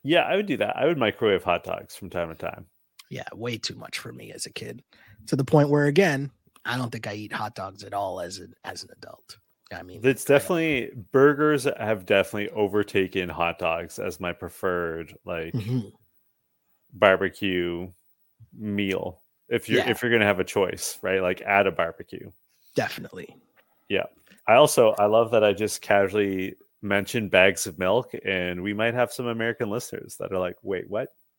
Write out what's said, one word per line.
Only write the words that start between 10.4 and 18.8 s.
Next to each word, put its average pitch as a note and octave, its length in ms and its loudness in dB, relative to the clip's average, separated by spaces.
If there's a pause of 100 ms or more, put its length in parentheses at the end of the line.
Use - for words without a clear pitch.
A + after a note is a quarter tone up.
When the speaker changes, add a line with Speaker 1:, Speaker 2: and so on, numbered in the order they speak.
Speaker 1:
definitely, D#3+ 500 -2 (220)
burgers C#3+ 520 4
have G#2+ 420 -2
definitely G#2 440 2
overtaken G2 760 0
hot E2+ 300 -4
dogs E2+ 400 -4
as G2 220 -8
my F2 120 -4
preferred, E2+ 840 -6 (100)
like, E2 300 -8
Speaker 2:
Mm-hmm. A2+ 340 -4 (1040)
Speaker 1:
barbecue F2+ 960 2 (680)
meal. G2+ 680 -4 (260)